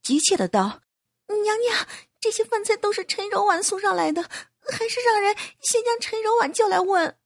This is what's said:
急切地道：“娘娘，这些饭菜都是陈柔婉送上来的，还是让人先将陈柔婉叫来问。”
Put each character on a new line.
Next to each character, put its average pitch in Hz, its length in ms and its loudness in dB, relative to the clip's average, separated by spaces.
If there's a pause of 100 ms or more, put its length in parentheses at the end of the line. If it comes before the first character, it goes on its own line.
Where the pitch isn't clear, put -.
急 285 140 2
切 381 160 4
地 190 100 0
道 202 360 0 (440)
：“娘 427 320 0
娘， 480 260 0 (360)
这 440 100 0
些 440 140 -2
饭 427 200 -2
菜 415 120 2
都 415 160 -2
是 381 120 -4
陈 403 240 -6
柔 403 160 0
婉 370 160 4
送 381 200 -2
上 392 160 0
来 320 160 2
的， 339 100 -2
还 - 680 -8
是 480 120 -4
让 466 200 4
人 403 140 2 (260)
先 - 220 0
将 466 180 0
陈 440 220 -4
柔 440 140 2
婉 320 160 0
叫 427 160 2
来 370 120 2
问。” 359 460 0